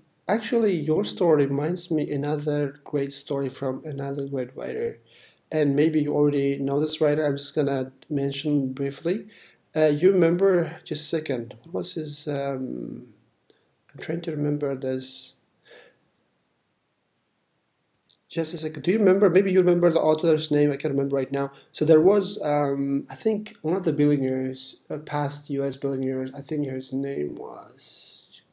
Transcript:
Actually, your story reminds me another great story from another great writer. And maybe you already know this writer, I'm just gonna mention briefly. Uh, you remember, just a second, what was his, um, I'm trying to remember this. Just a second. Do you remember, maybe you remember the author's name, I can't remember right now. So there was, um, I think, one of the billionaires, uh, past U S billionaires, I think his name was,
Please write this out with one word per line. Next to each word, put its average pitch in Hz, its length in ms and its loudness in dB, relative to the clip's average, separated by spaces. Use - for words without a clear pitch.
Actually, 220 460 0
your 156 300 0
story 160 400 4
reminds 147 440 -4
me 156 220 0
another 147 720 -2
great 139 300 -4
story 139 360 -4
from 131 360 -6
another 139 420 -6
great 131 300 -6
writer. 123 420 -6
And 147 260 2
maybe 151 260 4
you 147 120 -2
already 143 460 2
know 139 220 0
this 156 180 -4
writer, 151 260 2
I'm 139 120 0
just - 180 -10
gonna 139 380 0
mention 139 640 0
briefly. 143 540 -4
Uh, 156 120 4
you 151 260 4
remember, 175 720 4
just - 200 -6
a - 20 -4
second, 120 360 -4
what 165 100 -14
was 180 200 -6
his, 151 340 -8
um, 127 800 -6
I'm 139 80 -18
trying 170 200 -6
to 165 100 -8
remember 147 440 -2
this. 131 600 -8
Just 160 260 -6
a 170 40 -8
second. 147 260 -8
Do 170 80 2
you 220 80 4
remember, 196 300 6
maybe 185 240 4
you 185 60 6
remember 175 300 6
the 160 120 4
author's 156 500 2
name, 147 180 4
I 139 60 0
can't 139 180 -4
remember 139 220 0
right 135 160 -2
now. 123 200 -2
So - 140 -2
there 156 160 8
was, 196 420 4
um, 139 640 0
I - 60 -12
think, 214 460 -2
one 160 140 0
of 190 80 -4
the 165 100 2
billionaires, 131 960 0
uh, 156 80 -6
past 147 520 -4
U 139 140 -2
S 135 140 -4
billionaires, 131 560 -4
I 139 80 -12
think 147 240 -4
his 131 260 -8
name 139 440 -4
was, - 1080 -18